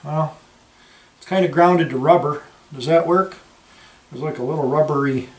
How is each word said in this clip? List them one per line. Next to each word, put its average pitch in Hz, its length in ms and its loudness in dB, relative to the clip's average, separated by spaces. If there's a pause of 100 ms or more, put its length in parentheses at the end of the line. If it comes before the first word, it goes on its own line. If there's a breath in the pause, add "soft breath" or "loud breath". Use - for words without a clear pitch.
Well, 156 320 -4 (800 soft breath)
it's - 100 -20
kind 190 180 2
of 170 60 0
grounded 170 400 4
to 131 60 -4
rubber. 147 440 0 (320)
Does 127 140 -10
that 165 180 4
work? 185 320 0 (720 soft breath)
There's, 127 120 -12
like, 151 160 -8
a 123 40 -6
little 147 240 -4
rubbery, 139 720 0